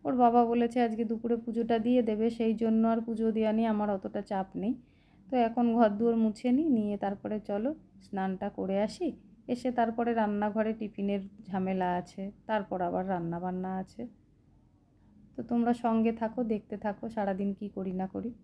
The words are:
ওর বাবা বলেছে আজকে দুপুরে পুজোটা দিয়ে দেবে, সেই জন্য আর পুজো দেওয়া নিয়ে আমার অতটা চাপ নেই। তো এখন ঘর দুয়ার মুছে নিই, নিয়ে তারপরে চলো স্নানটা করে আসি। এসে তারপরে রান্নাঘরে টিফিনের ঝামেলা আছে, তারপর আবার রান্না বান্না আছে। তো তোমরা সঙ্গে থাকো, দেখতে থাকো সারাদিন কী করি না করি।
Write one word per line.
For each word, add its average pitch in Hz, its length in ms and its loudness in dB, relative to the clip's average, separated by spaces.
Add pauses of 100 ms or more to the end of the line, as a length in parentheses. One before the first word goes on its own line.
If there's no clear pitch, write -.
ওর 277 120 -2
বাবা 240 300 6
বলেছে 233 360 2
আজকে 226 240 0
দুপুরে 226 320 -2
পুজোটা 233 420 0
দিয়ে 247 220 4
দেবে, 220 280 2
সেই 226 240 0
জন্য 220 340 4
আর 226 140 2
পুজো 226 300 0
দেওয়া 220 220 2
নিয়ে 226 140 2
আমার 208 220 0
অতটা 202 320 -4
চাপ 196 340 -4
নেই। 196 180 -2 (560)
তো 269 60 -2
এখন 233 380 2
ঘর 226 160 6
দুয়ার 226 280 2
মুছে 220 340 0
নিই, 302 180 2
নিয়ে 208 280 2
তারপরে 202 420 -4
চলো 214 360 -2 (260)
স্নানটা 190 480 -4
করে 196 320 -2
আসি। 220 300 -2 (360)
এসে 247 240 -2
তারপরে 233 420 0
রান্নাঘরে 214 600 0
টিফিনের 202 460 -4 (280)
ঝামেলা 185 480 0
আছে, 190 360 -6 (140)
তারপর 202 360 -2
আবার 180 280 -2
রান্না 170 300 -2
বান্না 185 380 -4
আছে। 214 300 -10 (1300)
তো 240 80 -8
তোমরা 233 300 2
সঙ্গে 226 380 2
থাকো, 226 320 -4
দেখতে 214 340 -4
থাকো 208 320 -6
সারাদিন 202 440 -2
কী 202 160 -10
করি 190 240 -6
না 185 140 -4
করি। 202 260 -8 (100)